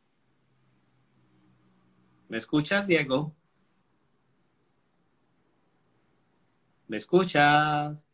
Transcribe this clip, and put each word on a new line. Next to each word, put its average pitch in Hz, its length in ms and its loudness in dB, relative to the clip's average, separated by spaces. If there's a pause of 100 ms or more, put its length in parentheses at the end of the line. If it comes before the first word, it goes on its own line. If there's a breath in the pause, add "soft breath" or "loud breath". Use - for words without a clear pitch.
(2250)
¿Me 113 100 -8
escuchas, 175 500 -2
Diego? 151 460 0 (3500)
¿Me 107 100 -6
escuchas? 151 1160 0